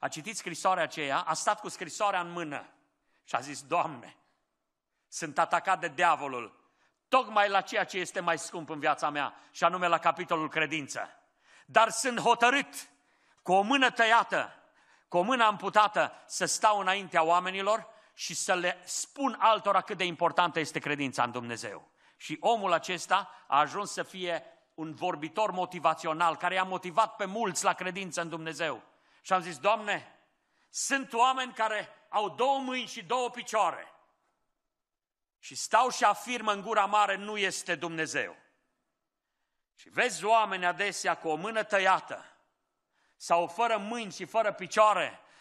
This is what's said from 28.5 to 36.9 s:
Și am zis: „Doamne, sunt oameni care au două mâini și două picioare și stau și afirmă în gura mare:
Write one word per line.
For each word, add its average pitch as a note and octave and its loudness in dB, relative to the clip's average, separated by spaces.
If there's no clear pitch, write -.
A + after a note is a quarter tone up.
Și - -2
am F#3 4
zis: E3 -10
„Doamne, G3+ -2
sunt - -4
oameni B3+ 2
care G#3+ -2
au G#3 0
două C4 2
mâini B3+ -4
și - -14
două A#3+ -2
picioare F3+ -2
și - -18
stau A#3 4
și - 0
afirmă G#3+ 2
în G3+ -2
gura G#3 2
mare: G3+ 2